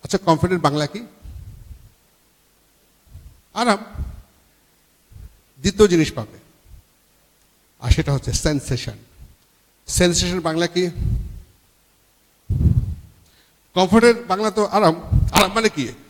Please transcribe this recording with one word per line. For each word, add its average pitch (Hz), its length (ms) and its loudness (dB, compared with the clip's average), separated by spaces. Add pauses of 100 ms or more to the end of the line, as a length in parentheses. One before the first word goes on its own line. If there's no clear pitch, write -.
আচ্ছা, - 160 -4
কমফোর্টের 175 400 0
বাংলা 151 280 0
কি? 220 200 -12 (2500)
আরাম। 214 240 0 (1800)
দ্বিতীয় 196 280 4
জিনিস 170 240 2
পাবে, - 260 -14 (1400)
আর 117 100 -4
সেটা - 220 0
হচ্ছে 131 200 -4
sensation। - 680 -4 (880)
Sensation 180 540 0
বাংলা 165 260 -2
কি? 175 240 -2 (2750)
কমফোর্টের 220 400 6
বাংলা 214 360 -2
তো 202 160 0
আরাম। 185 280 4 (380)
আরাম 190 200 4
মানে 220 160 2
কি? 131 200 -4 (220)